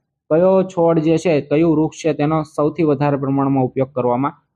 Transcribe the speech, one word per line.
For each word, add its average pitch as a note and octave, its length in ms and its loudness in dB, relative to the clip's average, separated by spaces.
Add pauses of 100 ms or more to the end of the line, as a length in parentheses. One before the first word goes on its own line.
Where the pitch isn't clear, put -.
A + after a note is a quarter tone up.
(300)
કયો F#3 340 2
છોડ E3 360 0
જે D#3+ 180 2
છે, D#3 240 0
કયું D#3 340 0
વૃક્ષ D#3 300 -2
છે, D#3 80 0
તેનો D#3 300 -2
સૌથી D3+ 400 -2
વધારે C#3+ 340 0
પ્રમાણમાં C3+ 460 0
ઉપયોગ B2+ 280 -4
કરવામાં B2 420 -2 (220)